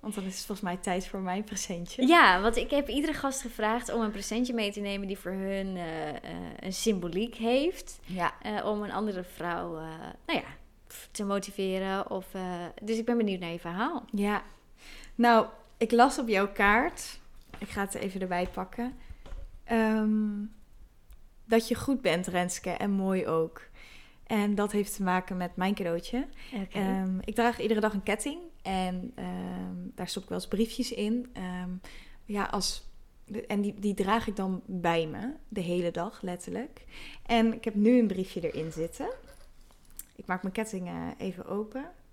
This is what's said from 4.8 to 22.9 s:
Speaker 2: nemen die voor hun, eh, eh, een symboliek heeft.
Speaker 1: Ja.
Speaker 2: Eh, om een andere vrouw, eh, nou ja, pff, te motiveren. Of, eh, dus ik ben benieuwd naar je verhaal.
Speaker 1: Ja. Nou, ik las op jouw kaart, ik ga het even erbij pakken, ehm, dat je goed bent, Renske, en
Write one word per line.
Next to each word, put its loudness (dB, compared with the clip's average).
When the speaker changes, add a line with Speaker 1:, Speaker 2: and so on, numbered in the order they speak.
Speaker 2:
nemen -2
die -4
voor -6
hun, -2
eh, -4
eh, -6
een -6
symboliek 0
heeft. 0
Speaker 1:
Ja. 0
Speaker 2:
Eh, -2
om 0
een -6
andere -4
vrouw, -4
eh, -8
nou 0
ja, -4
pff, -16
te -4
motiveren. -2
Of, -4
eh, -6
dus 0
ik -2
ben 4
benieuwd 2
naar -6
je -6
verhaal. -2
Speaker 1:
Ja. 2
Nou, 8
ik 2
las 8
op -2
jouw 4
kaart, 4
ik -10
ga -4
het -2
even -4
erbij 0
pakken, -6
ehm, 4
dat 6
je 2
goed 0
bent, 2
Renske, 0
en 0